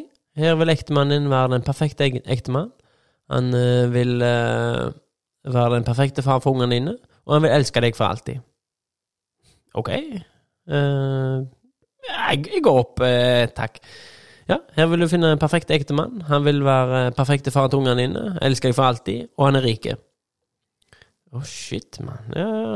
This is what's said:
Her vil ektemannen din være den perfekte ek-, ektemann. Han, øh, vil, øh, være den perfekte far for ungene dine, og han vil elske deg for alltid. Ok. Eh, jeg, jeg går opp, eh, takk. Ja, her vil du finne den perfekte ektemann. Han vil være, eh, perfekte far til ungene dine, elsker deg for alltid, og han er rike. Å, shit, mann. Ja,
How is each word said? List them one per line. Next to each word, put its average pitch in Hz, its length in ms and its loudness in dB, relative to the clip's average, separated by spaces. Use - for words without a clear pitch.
Her 160 200 2
vil 165 160 2
ektemannen 143 480 0
din 143 80 -2
være 131 240 2
den 123 120 -2
perfekte 143 420 -2
ek-, 127 180 -4
ektemann. 135 460 -4
Han, 127 260 0
øh, 123 380 2
vil, 123 280 0
øh, 117 720 0
være 120 220 2
den 117 80 0
perfekte 135 380 0
far 131 180 2
for 135 120 0
ungene 123 240 0
dine, 147 200 -2
og - 80 -2
han 151 100 4
vil 151 80 2
elske 127 300 2
deg 117 140 2
for 113 100 -2
alltid. 123 340 -6
Ok. - 160 -6
Eh, 139 1500 -4
jeg, - 460 -2
jeg 349 100 2
går 147 160 6
opp, - 260 -2
eh, 123 500 4
takk. - 220 -8
Ja, - 140 0
her 160 100 6
vil 170 160 2
du 165 80 2
finne 165 220 4
den 143 80 0
perfekte 160 340 0
ektemann. 151 540 -2
Han 143 160 2
vil 143 200 2
være, 127 420 2
eh, 123 60 -2
perfekte 139 380 0
far 135 160 2
til 135 160 0
ungene 123 180 2
dine, 180 400 -4
elsker 131 300 0
deg 113 40 -2
for 135 140 4
alltid, 120 380 -4
og 139 120 4
han 135 100 2
er 131 80 0
rike. 107 300 -2
Å, 127 100 -10
shit, - 560 -12
mann. - 340 -12
Ja, 202 160 -4